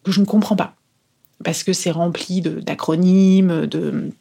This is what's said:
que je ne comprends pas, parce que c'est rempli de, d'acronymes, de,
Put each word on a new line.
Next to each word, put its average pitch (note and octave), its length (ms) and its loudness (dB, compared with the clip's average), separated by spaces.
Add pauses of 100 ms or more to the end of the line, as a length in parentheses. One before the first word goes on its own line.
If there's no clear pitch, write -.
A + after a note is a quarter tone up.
que G3 80 -4
je F#3+ 100 2
ne G3 60 4
comprends G#3 300 0
pas, - 180 -4 (680)
parce E3 200 -6
que F#3+ 100 -2
c'est F3 200 -4
rempli E3+ 500 -4
de, E3 180 -6
d'acronymes, F#3 1040 2
de, D3+ 440 -6 (100)